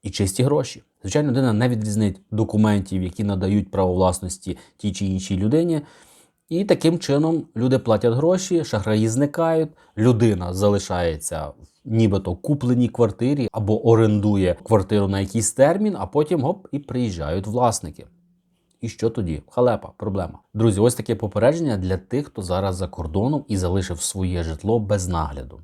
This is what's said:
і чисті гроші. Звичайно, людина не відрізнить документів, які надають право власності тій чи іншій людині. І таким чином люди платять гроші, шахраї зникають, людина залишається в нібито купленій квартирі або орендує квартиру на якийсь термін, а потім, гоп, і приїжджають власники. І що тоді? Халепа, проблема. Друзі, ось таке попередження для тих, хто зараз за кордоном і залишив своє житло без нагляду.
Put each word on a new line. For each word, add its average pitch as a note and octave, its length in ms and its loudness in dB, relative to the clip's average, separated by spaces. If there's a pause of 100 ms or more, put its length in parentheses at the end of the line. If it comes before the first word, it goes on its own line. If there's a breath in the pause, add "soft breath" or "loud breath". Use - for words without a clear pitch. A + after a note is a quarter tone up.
і G#2 40 -6
чисті G2 340 -2
гроші. C#3 400 -2 (180)
Звичайно, D3 300 0
людина B2 220 2
не A#2+ 160 2
відрізнить G#2+ 520 0 (100)
документів, G#2 720 2
які F2+ 200 -6
надають G2 480 0
право F#2 220 2
власності F#2 640 -2 (200 loud breath)
тій G2+ 140 -4
чи G2 140 -6
іншій F#2+ 320 -2
людині. D3+ 440 2 (680 loud breath)
І F3+ 160 -2
таким E3+ 340 4
чином D#3 440 0 (120)
люди B2+ 240 2
платять A2+ 340 2
гроші, E3+ 500 2
шахраї G#2+ 460 0
зникають, D#3 600 0 (280 soft breath)
людина G#2+ 560 2
залишається F2+ 920 -2
в C#2+ 60 -14 (320)
нібито G2+ 500 0
купленій B2 540 0
квартирі B2 600 0
або G#2+ 360 0
орендує G#2 760 4
квартиру G2+ 440 2
на G2 120 -2
якийсь G2+ 320 -2
термін, F#3 480 2
а F#2 60 -4
потім, D3+ 360 0
гоп, D#3+ 300 -4
і C#3+ 80 -4
приїжджають G2+ 680 -4
власники. A2+ 600 -2 (720)
І A#2 80 -6
що - 200 -2
тоді? E2 400 -4
Халепа, B2 480 0
проблема. F#2+ 420 -6 (140)
Друзі, G#2+ 260 2
ось A#2+ 160 4
таке - 200 -4
попередження A#2+ 640 0
для F#2 200 -2
тих, C#3 280 -4
хто - 160 -12
зараз F#2 340 -2
за F2+ 120 -6
кордоном G2 600 -2
і G#2 100 -2
залишив F2+ 440 -2
своє F2+ 420 -4
житло F#2 360 -2
без G2+ 280 -2
нагляду. C#2 560 -6